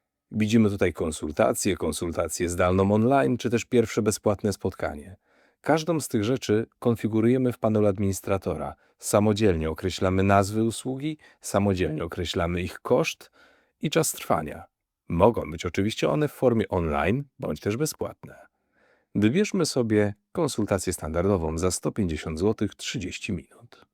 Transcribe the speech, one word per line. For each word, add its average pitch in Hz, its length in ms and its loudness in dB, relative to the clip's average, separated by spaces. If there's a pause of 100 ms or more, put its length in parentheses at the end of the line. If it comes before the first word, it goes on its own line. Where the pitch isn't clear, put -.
(320)
Widzimy 107 380 4
tutaj 98 240 0
konsultacje, 87 840 -2
konsultacje 85 720 -4
zdalną 92 420 2
online, 127 460 2
czy 117 120 -2
też 113 160 0
pierwsze 117 360 2
bezpłatne 104 520 0
spotkanie. 80 600 -8 (460)
Każdą 160 380 0
z - 80 -8
tych 110 160 -2
rzeczy 113 420 0 (140)
konfigurujemy 117 720 2
w - 80 -8
panelu 110 280 2
administratora. 95 880 -2 (240)
Samodzielnie 104 680 2
określamy 92 540 0
nazwy 101 400 4
usługi, 131 540 -6 (240)
samodzielnie 90 600 0
określamy 87 580 -4
ich - 180 -8
koszt - 520 -2 (500)
i 156 80 -2
czas 156 220 0
trwania. - 520 -6 (440)
Mogą 92 440 2
być 82 140 -8
oczywiście 101 440 -2
one 151 180 0
w - 40 -4
formie 117 380 2
online 85 540 0 (160)
bądź 82 200 -6
też 104 180 -4
bezpłatne. - 580 -8 (800)
Wybierzmy 160 500 2
sobie 107 480 2 (180)
konsultację 104 640 -2
standardową 82 640 0
za 90 140 0
sto - 200 -4
pięćdziesiąt 82 480 -4
złotych, 104 360 -2
trzydzieści - 580 -8
minut. - 600 -14